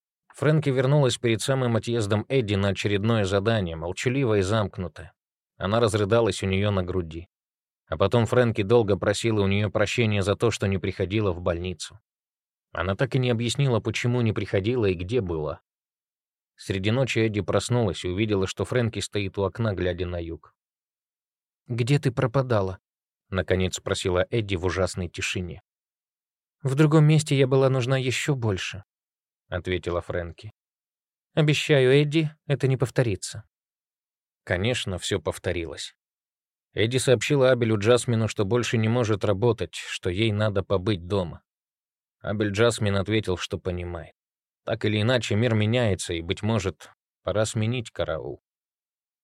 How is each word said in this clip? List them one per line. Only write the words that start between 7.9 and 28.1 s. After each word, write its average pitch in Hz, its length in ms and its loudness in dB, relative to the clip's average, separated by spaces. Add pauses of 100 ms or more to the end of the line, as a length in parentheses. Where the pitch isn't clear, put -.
потом 107 300 4
Фрэнки 120 360 2
долго 101 340 4
просила 107 440 0
у 98 60 2
нее 101 240 0
прощения 107 520 0
за 98 120 2
то, 113 160 2
что - 160 -2
не 98 120 0
приходила 98 520 -2
в 87 100 -4
больницу. 90 600 -6 (720)
Она 90 240 -2
так - 180 -2
и 139 60 2
не 123 100 0
объяснила, 120 500 0
почему 120 400 -2
не 113 120 2
приходила 104 540 0
и 95 80 2
где 92 260 -2
была. 78 400 -4 (1000)
Среди 95 280 -2
ночи 123 280 0
Эдди 110 220 0
проснулась 104 640 0
и 90 40 -4
увидела, 98 380 0
что - 200 -4
Фрэнки 117 320 -2
стоит 98 400 -6
у 101 60 0
окна, 107 280 -2
глядя 90 320 -2
на 87 180 -6
юг. 85 320 -12 (1120)
«Где 123 300 0
ты 135 140 -2
пропадала?» — 113 680 0 (520)
наконец 92 460 0
спросила 92 520 0
Эдди 104 280 -2
в 85 100 -2
ужасной 90 420 -2
тишине. 90 540 -8 (1000)
«В 135 120 -2
другом 151 320 6
месте 151 280 4
я 135 120 4
была 135 240 4
нужна 131 260 0
еще 131 380 -2